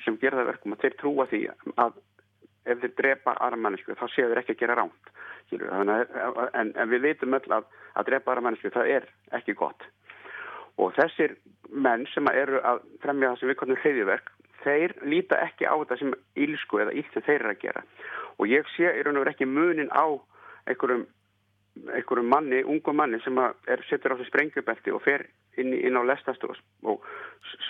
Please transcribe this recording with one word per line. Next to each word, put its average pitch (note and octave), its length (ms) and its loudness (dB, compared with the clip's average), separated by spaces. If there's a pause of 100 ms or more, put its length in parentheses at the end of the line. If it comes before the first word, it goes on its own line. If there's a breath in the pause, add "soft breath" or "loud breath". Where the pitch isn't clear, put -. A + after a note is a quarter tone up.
sem A2 180 -2
gera C3+ 160 2
það B2 140 0
verkum G#2+ 240 -8
að - 80 -14
þeir C3 160 0
trúa C#3+ 320 0
því G#2+ 80 0 (400)
að A#2+ 180 2 (680)
ef A#2+ 140 0
þeir B2 160 -2
drepa C3+ 420 2
aðra B2 160 0
manneskju, G#2 400 -4
þá - 160 -6
séu B2+ 160 2
þeir A#2 140 2
ekki A#2 100 -2
að - 80 -4
gera A#2+ 160 2
rangt. - 360 -2 (360 loud breath)
Skilurðu? F2+ 240 -6
Þannig G2+ 220 2 (260)
að, A#2 200 -2 (200)
en, A2 160 0
en A2+ 140 0
við B2 160 4
vitum C3+ 320 0
öll - 180 -2
að, G#2+ 140 -2 (260 loud breath)
að G#2 140 0
drepa C3 200 0
aðra B2 140 0
manneskju, A2 300 -2
það A#2+ 240 2
er - 80 -8 (320)
ekki G#2 240 -4
gott. - 240 -6 (920 loud breath)
Og F#2 220 2
þessir D#3 400 2 (340)
menn B2+ 400 2
sem C#3+ 160 2
eru C3+ 320 2
að A#2+ 220 2 (180)
fremja C#3 300 0
það B2 100 -6
sem C3 100 0
við C3 120 0
köllum B2+ 180 0
hryðjuverk, A#2 480 2 (320)
þeir D3+ 340 2 (140)
líta F3+ 380 2
ekki - 260 -2
á - 80 2
þetta B2+ 220 -4
sem C3+ 100 0 (320)
illsku D3 400 -2
eða G#2+ 160 -4
illt - 160 -6
sem E3+ 140 -4
þeir D3 100 4
eru A2 140 -2
að - 100 -14
gera. - 220 -6 (500 loud breath)
Og G#2 160 2
ég C#3+ 240 4
sé E3+ 160 4
í D3 160 0
raun C#3+ 80 2
og C3+ 80 2
veru D3+ 80 0
ekki C3+ 160 0
muninn D3+ 480 2
á D3+ 80 6 (640 loud breath)
einhverjum, B2 400 0 (880)
einhverjum A#2+ 320 0
manni, C3+ 320 4
ungum D3+ 400 0
manni A#2 240 0
sem C3 160 0
að A#2+ 160 2 (160)
er, B2 160 0
setur C3+ 240 0
á B2 80 -6
sig B2 80 -10
sprengjubelti B2+ 640 0
og G#2+ 140 -2
fer C#3+ 240 0 (280)
inn C3 160 0
í, - 120 0
inn B2+ 120 2
á B2 80 2
lestast C3+ 400 -2
og, - 120 -8 (280)
og G#2+ 140 0 (460 loud breath)
s-, - 100 -16 (140)